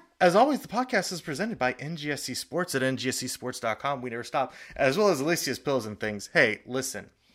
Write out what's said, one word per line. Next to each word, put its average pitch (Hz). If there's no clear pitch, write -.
as 175
always, 262
the -
podcast 226
is 170
presented 165
by 127
N 156
G 151
S 135
C 127
Sports 175
at 127
N 131
G 120
S 123
C 127
sports -
dot 110
com. 139
We 123
never 117
stop. 135
As 139
well 214
as 156
Alicia's 147
Pills 131
and 107
Things. 107
Hey, 120
listen. 120